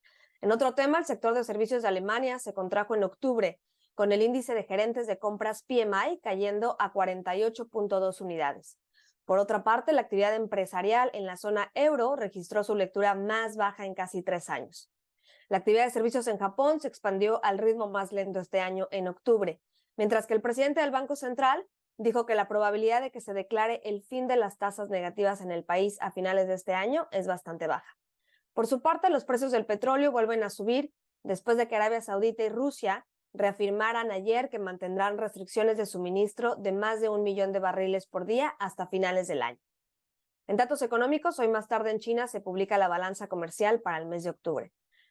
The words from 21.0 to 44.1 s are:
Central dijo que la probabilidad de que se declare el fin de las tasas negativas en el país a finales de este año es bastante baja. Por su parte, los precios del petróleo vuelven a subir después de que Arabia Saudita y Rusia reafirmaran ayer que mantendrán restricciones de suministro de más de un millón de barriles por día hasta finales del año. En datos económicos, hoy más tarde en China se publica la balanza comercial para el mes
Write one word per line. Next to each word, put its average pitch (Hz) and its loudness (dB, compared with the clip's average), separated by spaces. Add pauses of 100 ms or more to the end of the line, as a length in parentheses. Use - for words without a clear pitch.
Central 269 0 (300)
dijo 226 2
que 233 0
la 208 2
probabilidad 214 2
de 262 -6
que 247 -14
se 220 -10
declare 220 0
el 208 -4
fin 254 -4
de 247 2
las 202 0
tasas 202 -4
negativas 196 0
en 185 -6
el 170 -6
país 196 0
a 185 -4
finales 185 0
de 185 0
este 185 -4
año 247 0
es 190 -2
bastante 170 -6
baja. - -4 (560)
Por 233 2
su 247 0
parte, 330 2
los 285 2
precios 254 0
del 220 2
petróleo 269 2
vuelven 226 2
a 202 -2
subir 240 0 (320)
después 196 0
de 233 2
que 233 -4
Arabia 220 2
Saudita 220 0
y 220 0
Rusia 233 -2 (260)
reafirmaran 208 0
ayer 220 0
que 240 -8
mantendrán 190 -2
restricciones 214 0
de 214 -2
suministro 196 0
de 196 -4
más 214 -2
de 220 0
un 208 0
millón 196 0
de 196 -2
barriles 190 -2
por 180 -6
día 240 0
hasta 185 -6
finales 185 0
del 147 -2
año. 120 -6 (880)
En 202 0
datos 254 0
económicos, 262 0
hoy 240 2
más 220 0
tarde 220 0
en 220 -2
China 233 -2
se 214 -6
publica 196 0
la 190 6
balanza 185 -2
comercial 208 0
para 170 -2
el 165 -6
mes 170 -6